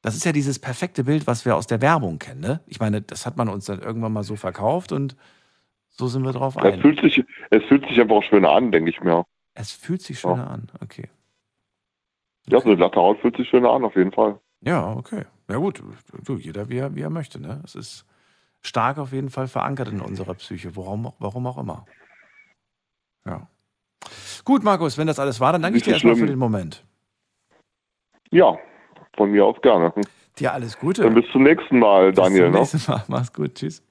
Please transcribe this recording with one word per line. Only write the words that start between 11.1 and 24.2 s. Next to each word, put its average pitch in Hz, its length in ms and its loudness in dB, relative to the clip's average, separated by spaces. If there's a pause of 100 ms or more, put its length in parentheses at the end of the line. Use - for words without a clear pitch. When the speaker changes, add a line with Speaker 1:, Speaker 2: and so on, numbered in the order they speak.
Speaker 2:
Ja, 120 100 4
so 123 60 2
eine 113 80 6
Speaker 1:
Okay. 95 40 6
Speaker 2:
glatte 90 240 2
Haut 98 200 4
fühlt 123 160 0
sich 123 120 -4
schöner 123 220 4
an, 135 140 0
auf 107 100 -6
jeden 95 180 2
Fall. 107 280 0 (200)
Speaker 1:
Ja, 117 340 -2
okay. 127 300 -10 (240)
Ja 101 80 -6
gut, 180 260 -6 (420)
du, 135 120 -6
jeder 104 320 -12
wie 123 100 -6
er, 139 160 -8
wie 143 80 -8
er 156 80 -8
möchte, 160 300 -10
ne? 143 240 -12
Es - 100 -20
ist - 300 -18 (580)
stark 131 360 -4
auf 135 140 -10
jeden 135 180 -8
Fall 131 180 -6
verankert 131 400 -6
in 104 120 -8
unserer 92 340 -10
Psyche, 87 420 -14
warum, 101 420 -10
warum 117 280 -8
auch 127 120 -10
immer. 110 260 -12 (1400)
Ja. - 220 -12 (1000)